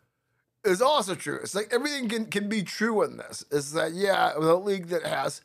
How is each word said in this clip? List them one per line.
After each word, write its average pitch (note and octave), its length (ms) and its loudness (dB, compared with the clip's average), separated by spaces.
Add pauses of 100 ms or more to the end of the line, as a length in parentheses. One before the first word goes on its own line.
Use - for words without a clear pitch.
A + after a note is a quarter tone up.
(640)
is F#3+ 180 4
also B3 320 2
true. C#3 260 -6
It's - 140 -8
like G#3 180 -4
everything C4+ 360 0
can, A3+ 160 -2
can G#3 240 -4
be G#3 160 0
true G#3+ 400 0
in B2 140 -6
this. - 340 -14
It's C#3+ 180 -2
that, D#3+ 220 0
yeah, F3 440 2
with D#3+ 120 4
a E3 80 8
league G3 320 -2
that E3 180 -2
has D3 380 -2